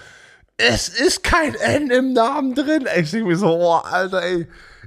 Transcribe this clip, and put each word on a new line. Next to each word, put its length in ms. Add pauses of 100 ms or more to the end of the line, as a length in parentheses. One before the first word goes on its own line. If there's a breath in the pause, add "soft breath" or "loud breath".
(560 loud breath)
„Es 320
ist 340
kein 320
N 360
im 240
Namen 400
drin.“ 320
Ey, 160
ich 80
denk 160
mir 100
so, 120
„Oh, 360
Alter, 380
ey.“ 240 (400 loud breath)